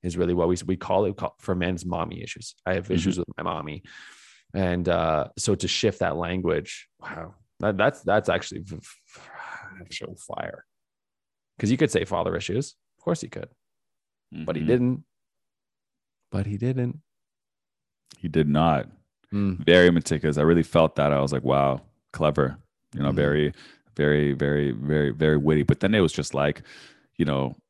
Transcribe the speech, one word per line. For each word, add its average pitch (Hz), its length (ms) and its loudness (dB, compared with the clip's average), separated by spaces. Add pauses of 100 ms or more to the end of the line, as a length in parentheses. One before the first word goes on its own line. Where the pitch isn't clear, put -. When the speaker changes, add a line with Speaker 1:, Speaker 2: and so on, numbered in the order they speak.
Speaker 1:
Is 87 140 -6
really 87 180 0
what 85 140 2
we, 90 80 2 (100)
we 92 100 0
call 95 300 0
it, 101 100 -4
call, - 240 -8
for 95 140 -4
men's 90 300 -2
mommy 85 380 -6
issues. - 320 -14 (100)
I 92 100 -2
have 92 100 -4
Speaker 2:
Mm-hmm. 95 100 -4
Speaker 1:
issues 87 240 0
with 87 180 -6
my 80 60 -10
mommy. 80 400 -8 (720)
And, 90 340 0
uh, 82 480 0
so - 180 0
to 92 140 -4
shift - 300 -2
that 82 180 -2
language, 85 720 -4 (120)
wow, - 340 -14 (240)
that, 101 180 -2
that's, 104 260 0
that's 104 260 0
actually 92 340 -2
v-, 87 140 -14
v-, - 440 -20 (600)
actual - 360 -14
fire. - 480 -10 (920)
'Cause 110 120 0
you 127 60 2
could 156 140 2
say 85 140 0
father 87 320 -2
issues. - 380 -4 (240)
Of - 60 -20
course 170 160 -2
he - 80 -12
could. - 200 -14 (840)
But 80 240 -6
he 78 60 -4
Speaker 2:
Mm-hmm. 78 80 0
Speaker 1:
didn't. 123 340 0 (1300)
But 98 160 -4
he 104 100 -6
didn't. 123 440 -2 (1160)
Speaker 2:
He 85 100 -8
did 76 200 2
not. 76 400 2 (460)
Speaker 1:
Mm. 95 300 -2
Speaker 2:
Very 87 260 10
meticulous. 78 480 0
I 73 40 4
really 82 200 6
felt 80 340 4
that. 71 160 2
I 69 80 2
was 69 120 0
like, 65 100 -2
"Wow, 69 400 2 (300)
clever." 71 440 0 (380)
You 67 80 -4
know, 71 60 0
Speaker 1:
Mm-hmm. 69 80 0
Speaker 2:
very, 73 360 2 (440)
very, 73 360 2
very, 71 380 0
very, 71 400 -2
very 76 260 2
witty. 73 280 2
But - 160 0
then 98 140 2
it 107 60 4
was 82 120 4
just - 200 -6
like, 71 300 -2 (540)
you 85 100 0
know 67 280 -4 (160)